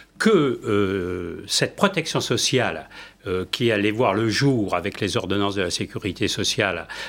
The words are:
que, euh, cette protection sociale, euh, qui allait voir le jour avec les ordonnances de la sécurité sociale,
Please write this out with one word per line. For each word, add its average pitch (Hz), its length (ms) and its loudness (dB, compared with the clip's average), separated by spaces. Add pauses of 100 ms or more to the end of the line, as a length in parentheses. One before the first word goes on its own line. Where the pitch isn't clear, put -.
(200)
que, 220 100 4 (340)
euh, 90 800 0
cette - 300 -2
protection 160 460 0
sociale, 98 640 0 (380)
euh, 92 260 -2
qui 117 220 2
allait 104 180 2
voir 104 220 2
le 110 160 2
jour 104 440 2
avec 90 280 -2
les 104 160 0
ordonnances 98 380 0
de 98 80 0
la 87 60 0
sécurité 101 600 -4
sociale, 92 580 0 (220)